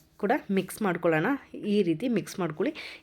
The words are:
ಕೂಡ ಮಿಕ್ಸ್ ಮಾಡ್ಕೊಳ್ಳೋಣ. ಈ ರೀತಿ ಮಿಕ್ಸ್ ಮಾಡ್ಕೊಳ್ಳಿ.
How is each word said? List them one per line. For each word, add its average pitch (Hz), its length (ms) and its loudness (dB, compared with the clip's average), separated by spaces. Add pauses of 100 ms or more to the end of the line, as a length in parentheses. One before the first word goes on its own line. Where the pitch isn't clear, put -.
(180)
ಕೂಡ 208 140 0 (200)
ಮಿಕ್ಸ್ 190 300 -2
ಮಾಡ್ಕೊಳ್ಳೋಣ. 170 460 2 (380)
ಈ 208 180 4
ರೀತಿ 170 240 0
ಮಿಕ್ಸ್ 214 320 -2
ಮಾಡ್ಕೊಳ್ಳಿ. 180 340 0 (300)